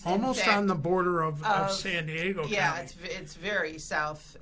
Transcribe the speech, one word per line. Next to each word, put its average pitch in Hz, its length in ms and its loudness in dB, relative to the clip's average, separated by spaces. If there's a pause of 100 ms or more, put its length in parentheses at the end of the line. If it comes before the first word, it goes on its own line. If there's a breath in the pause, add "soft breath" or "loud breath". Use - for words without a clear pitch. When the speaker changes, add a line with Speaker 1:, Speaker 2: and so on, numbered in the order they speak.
Speaker 1:
almost 233 360 2
Speaker 2:
fact, 202 180 6
Speaker 1:
on 208 80 2
the 185 80 4
border 175 460 2
of, 160 240 -2
of - 20 -2
Speaker 2:
of, 196 240 2
Speaker 1:
San 190 360 -2
Diego 165 420 -2
Speaker 2:
yeah, 190 240 2
Speaker 1:
County. 170 100 -6
Speaker 2:
it's - 100 -14
v-, 180 160 -14
it's - 280 -10
very 165 420 -2
south. 151 640 -4